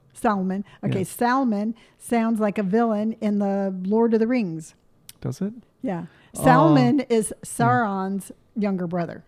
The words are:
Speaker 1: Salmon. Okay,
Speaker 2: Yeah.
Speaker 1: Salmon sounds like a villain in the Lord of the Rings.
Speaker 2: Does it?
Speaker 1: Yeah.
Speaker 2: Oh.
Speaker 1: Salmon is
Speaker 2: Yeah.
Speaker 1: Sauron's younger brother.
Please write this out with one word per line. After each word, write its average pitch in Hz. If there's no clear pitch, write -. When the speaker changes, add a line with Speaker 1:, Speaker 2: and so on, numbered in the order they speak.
Speaker 1:
Salmon. 196
Okay, 196
Speaker 2:
Yeah. 190
Speaker 1:
Salmon 233
sounds 226
like 208
a 214
villain 220
in 208
the 196
Lord 220
of 220
the 220
Rings. 185
Speaker 2:
Does 127
it? 202
Speaker 1:
Yeah. 175
Speaker 2:
Oh. -
Speaker 1:
Salmon 262
is 226
Speaker 2:
Yeah. -
Speaker 1:
Sauron's 196
younger 190
brother. 170